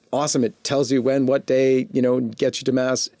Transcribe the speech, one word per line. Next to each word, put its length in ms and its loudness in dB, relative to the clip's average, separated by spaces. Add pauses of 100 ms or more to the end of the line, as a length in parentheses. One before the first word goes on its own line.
(120)
awesome. 320 0
It 200 -6
tells 280 -2
you 100 2
when, 240 0
what 200 0
day, 460 2
you 100 0
know, 200 2
gets 380 -4
you 60 -12
to 60 0
Mass 380 -2 (100)